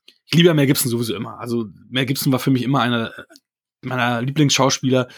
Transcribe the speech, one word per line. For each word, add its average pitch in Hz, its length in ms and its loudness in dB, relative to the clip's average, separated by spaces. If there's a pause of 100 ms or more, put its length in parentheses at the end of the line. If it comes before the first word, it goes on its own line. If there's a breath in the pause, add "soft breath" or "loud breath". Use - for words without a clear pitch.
(260)
ich - 80 -4
liebe 170 140 6
ja 165 60 6
Mel 143 120 4
Gibson 131 240 0
sowieso 117 240 -4
immer. 110 240 -10
Also 117 280 -4 (240)
Mel 127 160 -2
Gibson 139 260 -2
war 127 60 0
für - 120 0
mich 127 120 2
immer 131 180 0
einer 117 320 -2 (720)
meiner 123 400 -2
Lieblingsschauspieler, 131 960 0